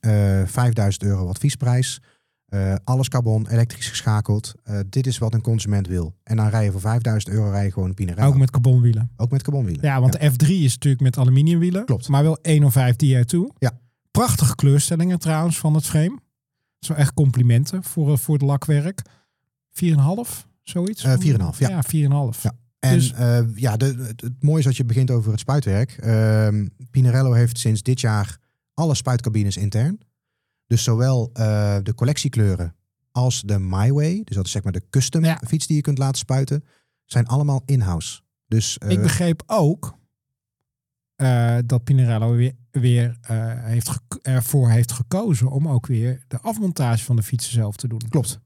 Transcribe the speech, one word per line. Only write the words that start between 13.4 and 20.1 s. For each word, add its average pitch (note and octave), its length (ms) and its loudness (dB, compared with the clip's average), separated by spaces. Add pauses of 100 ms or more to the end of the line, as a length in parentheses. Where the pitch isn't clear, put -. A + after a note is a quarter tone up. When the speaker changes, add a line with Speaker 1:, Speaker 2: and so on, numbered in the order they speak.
Speaker 1:
Ja. - 200 -2 (320)
Speaker 2:
Prachtige G3+ 440 0
kleurstellingen E3 640 2
trouwens D#3+ 400 -2
van D#3 160 0
het D#3 120 0
frame. E3+ 320 0 (600)
Zo - 140 -8
echt D3 220 0
complimenten B2+ 680 2
voor, D3+ 280 -2
eh, C#3 60 2
voor - 160 -2
het C#3+ 100 0
lakwerk. C#3+ 580 -2 (720)
Vier F3 200 0
en D3 60 4
een C3+ 60 4
half, G3+ 440 -4 (140)